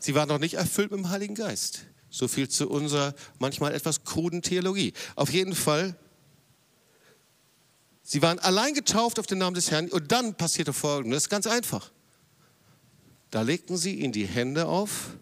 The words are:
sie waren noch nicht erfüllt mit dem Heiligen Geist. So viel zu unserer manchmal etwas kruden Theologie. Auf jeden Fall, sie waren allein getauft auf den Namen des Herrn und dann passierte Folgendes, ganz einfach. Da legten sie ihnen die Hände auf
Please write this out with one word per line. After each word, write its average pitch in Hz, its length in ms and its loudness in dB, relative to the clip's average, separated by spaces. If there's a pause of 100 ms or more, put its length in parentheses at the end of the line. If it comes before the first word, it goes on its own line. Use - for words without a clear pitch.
sie 139 140 -2
waren 147 140 4
noch 147 100 2
nicht 160 160 0
erfüllt 202 360 0
mit 202 100 -4
dem 175 100 -2
Heiligen 202 240 -4
Geist. 202 500 -4 (260)
So 123 180 -2
viel 135 200 0
zu - 200 0
unserer 143 460 0 (240)
manchmal 139 360 0
etwas 151 300 -2
kruden 170 380 -2
Theologie. 180 500 0 (220)
Auf 143 160 0
jeden 185 240 2
Fall, 170 420 2 (2000)
sie 143 200 0
waren 170 160 4
allein 214 360 4
getauft 226 440 2
auf 208 80 -4
den 190 120 -2
Namen 180 160 2
des 175 160 0
Herrn 160 180 0
und 151 220 0
dann 233 240 2
passierte 156 380 0
Folgendes, 143 560 0
ganz 202 180 0
einfach. 220 460 -2 (1400)
Da 110 120 0
legten 160 340 -2
sie 180 200 -2
ihnen 135 160 -2
die 104 140 0
Hände 131 400 0
auf 190 560 -2